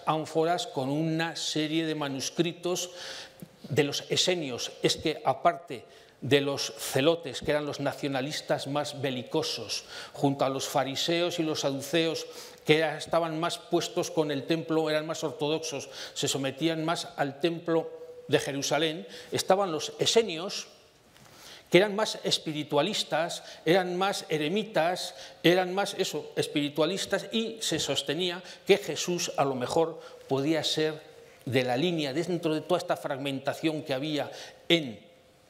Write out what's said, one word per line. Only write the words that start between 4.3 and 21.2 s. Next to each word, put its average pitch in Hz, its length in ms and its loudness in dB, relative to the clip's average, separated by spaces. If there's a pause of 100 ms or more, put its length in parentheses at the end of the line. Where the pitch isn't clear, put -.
Es - 140 2
que - 300 -2
aparte 139 580 0 (380)
de 139 200 6
los 139 360 -2
celotes, 151 640 2
que 156 100 0
eran 147 140 2
los 139 140 -6
nacionalistas 139 880 -2
más 139 340 -2
belicosos, 127 840 -2 (300)
junto 143 320 2
a 135 40 4
los 135 180 -2
fariseos 156 720 0
y 165 40 2
los 156 180 0
saduceos, 156 640 0 (400)
que 151 120 8
era, 156 200 0
estaban 160 420 0
más 165 180 -2
puestos - 520 0
con 151 220 2
el 139 140 -4
templo, 160 440 2
eran 151 160 2
más 160 180 -4
ortodoxos, 151 680 -2 (240)
se - 140 0
sometían 156 580 0
más 170 320 0
al 143 220 0
templo 165 520 0 (360)
de 151 120 6
Jerusalén, 151 680 -2 (240)
estaban 190 400 2
los 151 280 -4
esenios, 190 680 0 (1000)